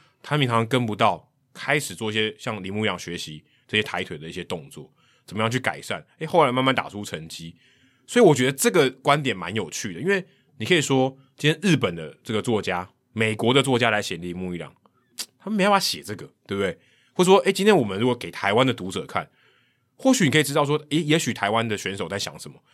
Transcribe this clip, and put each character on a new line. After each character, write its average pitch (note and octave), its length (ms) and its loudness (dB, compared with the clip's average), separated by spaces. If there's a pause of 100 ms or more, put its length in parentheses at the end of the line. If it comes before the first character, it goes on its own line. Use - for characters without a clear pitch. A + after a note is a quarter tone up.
(200)
他 - 160 -4
平 C#3 120 2
常 A2+ 180 2
跟 B2 180 0
不 G#2+ 120 -4
到， G2 340 0 (240)
开 D3 240 -2
始 C#3+ 160 -8
做 G#2+ 160 -6
一 G#2+ 40 -4
些 A2 240 -2
像 A2 220 -8
铃 F#2+ 140 -8
木 G#2+ 100 -2
一 G#2+ 40 2
样 F#2 100 -4
学 E2+ 180 -8
习 D#2 280 -12 (240)
这 G#2+ 100 0
些 G#2+ 40 2
抬 F#2 200 -4
腿 E2 160 -10
的 D2+ 100 -14
一 E2+ 40 -12
些 F2+ 100 -8
动 D#2+ 260 -8
作， - 220 -20 (340)
怎 - 120 -14
么 A2 60 0
样 A2+ 60 2
去 A#2+ 120 0
改 D2+ 200 -4
善， E2 240 -8 (140)
诶， D#3+ 80 -8
后 D#3+ 180 4
来 B2+ 60 2
慢 B2+ 140 0
慢 C3+ 100 4
打 A2+ 140 -2
出 G#2 160 -10
成 E2 240 -12
绩。 E2 260 -14 (500)
所 - 160 2
以 A#3+ 40 8
我 E3 100 10
觉 B2 120 2
得 C#3 60 2
这 A#3 180 2
个 D3+ 200 4
观 D3 320 0
点 A#2 140 -2
蛮 F2+ 180 -8
有 F#2+ 160 -4
趣 F#2+ 240 -8
的， E2 60 -10
因 D3+ 80 -6
为 G2+ 160 0 (340)
你 A2 80 -8
可 F#3 80 2
以 E3 60 4
说 C3+ 360 2 (200)
今 - 120 0
天 D#3+ 140 0
日 F#3 140 4
本 F#2+ 180 0
的 D#2+ 300 -12
这 A2+ 100 -6
个 G#2 80 0
作 G#2+ 180 0
家， F#2 280 -4 (240)
美 G#2+ 220 0
国 A#2 200 2
的 C#3 80 4
作 C3 160 2
家 A#2 120 2
来 G#2 120 0
写 F#2 140 -6
铃 F2 200 -8
木 F#2 160 -6
一 F2 60 -8
朗， D2 140 -14 (640)
他 - 100 -14
们 A3 80 -2
没 F#3+ 80 2
办 G3+ 80 4
法 G3 60 4
写 E2+ 240 -4
这 D#2+ 140 -10
个， - 120 -14 (180)
对 G2 100 -4
不 G2 60 0
对？ F#2 140 -2 (380)
或 - 80 2
者 F3+ 80 4
说， G3 100 10
诶， G3 120 2
今 F#3+ 120 0
天 G#3 120 8
我 C#3 80 4
们 G2 140 -4
如 A#2 80 2
果 B2 80 2
给 G#2+ 160 -10
台 G2+ 240 -2
湾 B2+ 120 4
的 B2+ 80 0
读 F#2 160 -8
者 F2 160 -6
看， - 240 -6 (640)
或 C4 160 4
许 B3+ 120 4
你 C#3 60 4
可 D3+ 80 4
以 D#3 40 6
知 C#3 100 -2
道 D3 120 2
说， D3 120 0 (140)
诶， D3 80 2
也 D#3 200 2
许 C3 140 -4
台 G2+ 180 -2
湾 A2+ 160 0
的 G#2+ 120 -4
选 G2 180 -8
手 F#2+ 120 -6
在 G2 100 -6
想 - 200 -8
什 - 120 -16
么， - 100 -20 (140)